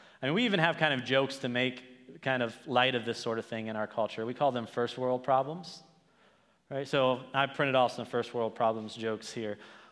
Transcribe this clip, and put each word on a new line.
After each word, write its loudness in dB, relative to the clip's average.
I -2
mean, 2
we 2
even 4
have 4
kind 4
of -2
jokes 2
to -4
make 0
kind 0
of -2
light 4
of -2
this -4
sort -2
of -6
thing -6
in -6
our -2
culture. -2
We -4
call 2
them -4
first -4
world -2
problems, -2
right? -4
So 4
I 4
printed 0
off 6
some -8
first -2
world -2
problems 0
jokes -6
here, -6